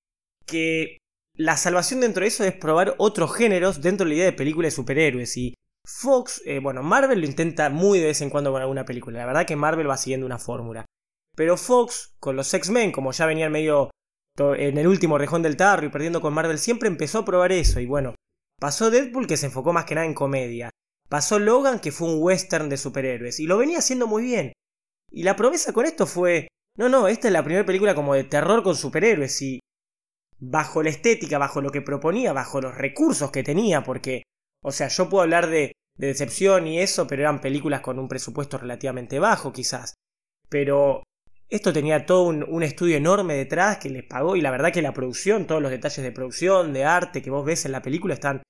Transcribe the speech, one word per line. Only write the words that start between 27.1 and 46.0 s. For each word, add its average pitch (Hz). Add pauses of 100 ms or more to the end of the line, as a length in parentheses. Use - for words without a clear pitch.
es 202
la 160
primera 180
película 190
como 143
de 135
terror 160
con 180
superhéroes. 151
Y 131 (760)
bajo 147
la 156
estética, 156
bajo 139
lo 135
que 139
proponía, 160
bajo 135
los 127
recursos 147
que 135
tenía, 170
porque, 127 (400)
o 143
sea, 139
yo 180
puedo 190
hablar 165
de, 156 (240)
de 139
decepción 170
y 165
eso, 180
pero 139
eran 147
películas 139
con 131
un 135
presupuesto 131
relativamente 123
bajo, 180
quizás. 123 (540)
Pero 139 (460)
esto 202
tenía 147
todo 185
un, 156
un 165
estudio 160
enorme 170
detrás 170
que 139
les 131
pagó, 156
y 175
la 139
verdad 147
que 180
la 139
producción, 139
todos 160
los 135
detalles 135